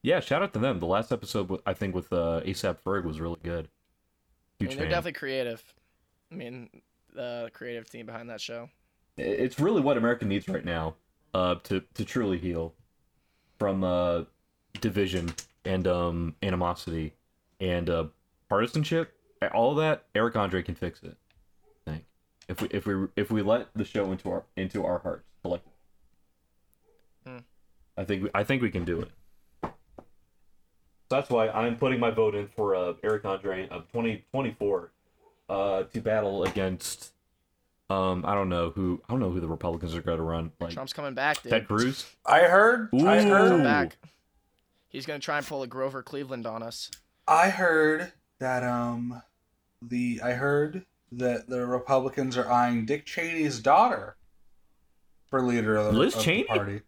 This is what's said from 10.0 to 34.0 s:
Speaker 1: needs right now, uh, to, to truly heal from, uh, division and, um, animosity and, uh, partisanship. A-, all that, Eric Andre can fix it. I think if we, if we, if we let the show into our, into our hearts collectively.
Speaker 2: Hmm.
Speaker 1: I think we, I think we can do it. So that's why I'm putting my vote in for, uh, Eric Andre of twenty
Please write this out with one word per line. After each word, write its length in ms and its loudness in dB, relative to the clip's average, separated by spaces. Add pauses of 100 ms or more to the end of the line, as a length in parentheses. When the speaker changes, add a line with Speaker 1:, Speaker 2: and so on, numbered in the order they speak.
Speaker 1:
needs 240 -2
right 160 -4
now, 300 -4 (380)
uh, 300 2
to, 180 -2 (120)
to 120 -6
truly 320 0
heal 360 -4 (840)
from, 260 0
uh, 400 2 (580)
division 520 0 (320)
and, 220 0
um, 560 -2
animosity 680 -4 (480)
and, 280 -2
uh, 160 0 (440)
partisanship. 640 0 (280)
A-, 120 -2
all 220 4
that, 300 0 (100)
Eric 200 2
Andre 280 0
can 120 -6
fix 280 -8
it. 120 -16 (720)
I 40 -8
think 140 -10 (440)
if 120 -6
we, 100 -4
if 140 -4
we, 300 -2
if 160 -2
we 100 2
let 320 2
the 120 -2
show 260 -2
into 180 -6
our, 140 -4 (140)
into 260 -4
our 160 0
hearts 300 -8 (140)
collectively. 280 -6 (1500)
Speaker 2:
Hmm. 120 -18 (600)
Speaker 1:
I 60 -6
think 200 -2
we, 120 -2
I 80 2
think 180 0
we 80 2
can 140 -2
do 160 -2
it. 100 -8 (2000)
So 80 2
that's 120 -2
why 200 2
I'm 280 0
putting 220 0
my 120 2
vote 220 2
in 140 -4
for, 280 0
uh, 180 -2 (100)
Eric 220 0
Andre 440 -4
of 220 -12
twenty 400 -4